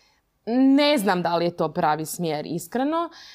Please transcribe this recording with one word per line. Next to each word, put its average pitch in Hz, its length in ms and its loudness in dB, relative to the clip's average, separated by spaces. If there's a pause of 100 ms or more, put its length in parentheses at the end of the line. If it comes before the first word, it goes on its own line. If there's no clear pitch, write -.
(460)
ne 269 520 4
znam 190 240 0
da 170 140 0
li 170 80 0
je 175 120 -2
to 160 160 -2
pravi 156 340 0
smjer, 156 400 -6
iskreno. 294 640 -4 (240)